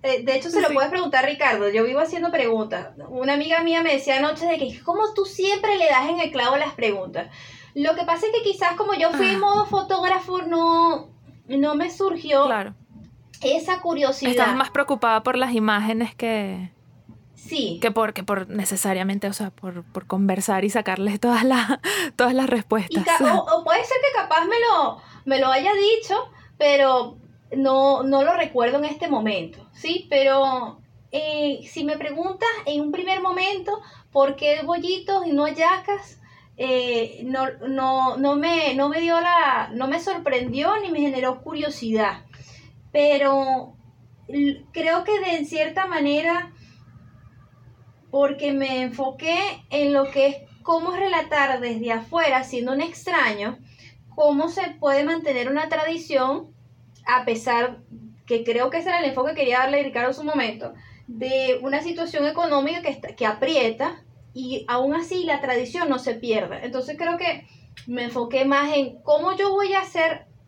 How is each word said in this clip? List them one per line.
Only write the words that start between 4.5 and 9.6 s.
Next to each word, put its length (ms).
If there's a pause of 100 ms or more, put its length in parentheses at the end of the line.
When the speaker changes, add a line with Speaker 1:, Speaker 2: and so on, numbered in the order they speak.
Speaker 1:
que, 240
¿cómo 320
tú 100
siempre 520
le 120
das 200
en 120
el 100
clavo 240
a 40
las 160
preguntas? 540 (460)
Lo 200
que 100
pasa 220
es 60
que 100
quizás 340
como 180
yo 180
fui 160
en 80
Speaker 2:
Ah. 20
Speaker 1:
modo 280